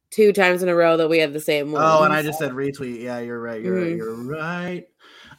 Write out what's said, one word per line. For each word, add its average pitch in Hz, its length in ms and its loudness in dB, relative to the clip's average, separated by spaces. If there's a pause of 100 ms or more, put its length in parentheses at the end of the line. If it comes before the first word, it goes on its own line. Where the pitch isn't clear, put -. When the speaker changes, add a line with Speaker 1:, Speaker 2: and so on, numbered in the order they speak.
(120)
Speaker 1:
two 214 220 4
times 180 280 4
in 185 80 0
a 175 60 2
row 165 220 4
that 160 120 2
we 165 80 4
had 156 160 2
the 151 60 -6
same 151 340 -2
Speaker 2:
Oh, 151 40 -2
and 156 240 6
Speaker 1:
one, 151 100 4
Speaker 2:
I 151 100 0
just 151 160 -4
Speaker 1:
so 156 80 -4
Speaker 2:
said 131 80 -6
retweet. 131 480 -6
Yeah, 123 200 -8
you're 120 200 -8
right. 117 180 -8
You're 185 160 -4
right. 180 120 -2
Speaker 1:
Mm-hmm. 165 100 -4
Speaker 2:
You're 113 180 -8
right. 170 680 -8 (540)